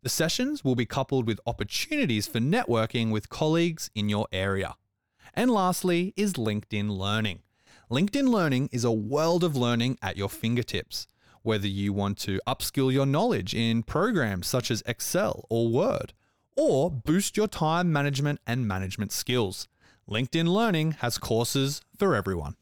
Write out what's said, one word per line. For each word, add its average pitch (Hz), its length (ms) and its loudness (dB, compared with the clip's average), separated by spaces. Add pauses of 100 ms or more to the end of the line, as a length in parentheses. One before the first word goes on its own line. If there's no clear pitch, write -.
The 123 60 -4
sessions 247 560 -2
will 127 100 4
be 120 100 0
coupled 131 400 0
with 110 220 0
opportunities 117 800 -2
for 117 120 -4
networking 120 680 2
with 107 200 -2
colleagues 165 680 0
in 104 140 0
your 104 240 0
area. 95 420 -2 (580)
And 247 160 2
lastly 185 680 2
is 202 160 0
LinkedIn 107 560 -2
Learning. 101 500 -2 (500)
LinkedIn 208 380 2
Learning 151 460 2
is 120 100 0
a 120 80 4
world 151 540 2
of 156 100 2
learning 120 460 2
at 92 160 -4
your 98 100 -2
fingertips. - 800 -4 (340)
Whether 107 260 0
you 101 260 -2
want 101 260 -2
to 95 260 -4
upskill 131 460 0
your 139 140 2
knowledge 139 480 0
in 113 300 2
programs 151 640 0
such 127 240 -2
as 110 140 -2
Excel - 640 -4
or 117 200 2
Word, 151 440 0 (440)
or 180 340 4
boost 160 460 0
your 214 100 2
time 170 440 0
management 143 540 0
and 120 220 -2
management 95 460 -4
skills, 117 560 -2 (400)
LinkedIn 135 380 0
Learning 175 520 2
has 120 180 -2
courses 135 640 -2 (160)
for 190 160 2
everyone. 95 480 -2